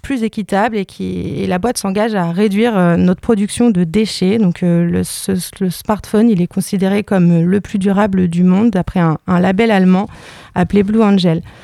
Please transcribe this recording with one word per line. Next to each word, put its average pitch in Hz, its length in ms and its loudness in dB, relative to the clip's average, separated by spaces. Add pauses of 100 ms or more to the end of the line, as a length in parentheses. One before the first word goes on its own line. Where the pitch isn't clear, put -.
plus 262 200 -4
équitable 214 560 -2
et 190 80 -6
qui, 185 560 -8
et 190 40 -4
la 185 120 -2
boîte 233 180 -4
s'engage 208 380 -2
à 170 180 -2
réduire, 214 420 0
euh, 175 220 2
notre 180 240 2
production 226 480 0
de 180 160 2
déchets. 196 540 0
Donc, 180 240 0
euh, 170 200 2
le, 175 220 0
ce, - 280 -8 (280)
le 190 80 0
smartphone, 214 640 0
il 180 100 2
est 180 60 0
considéré 196 580 -2
comme 170 380 2
le 185 180 2
plus - 180 -8
durable 190 500 0
du 170 140 0
monde 190 280 4
d'après 185 300 -2
un, 160 260 2
un 180 140 0
label 190 300 2
allemand 185 380 2 (460)
appelé 190 280 0
Blue 214 200 2
Angel. 180 400 2 (220)